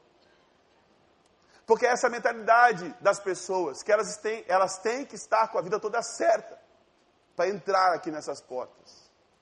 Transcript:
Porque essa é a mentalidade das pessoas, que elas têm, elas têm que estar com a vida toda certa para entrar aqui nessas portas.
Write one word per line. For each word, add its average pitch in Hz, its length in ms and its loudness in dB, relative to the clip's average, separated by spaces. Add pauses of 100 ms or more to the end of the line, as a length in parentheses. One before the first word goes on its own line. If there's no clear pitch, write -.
(1700)
Porque 220 180 4
essa 240 220 2
é - 20 4
a - 20 4
mentalidade 226 880 2
das 196 220 2
pessoas, 180 640 -4
que 208 100 0
elas 202 240 0
têm, 220 320 -8
elas 190 300 2
têm 247 260 -4
que 226 120 -16
estar 220 320 0
com 214 100 -4
a - 20 0
vida 185 180 -4
toda 208 240 -4
certa - 560 -2 (800)
para 180 140 0
entrar 190 420 2
aqui 160 180 -4
nessas 151 300 -8
portas. - 720 -14 (320)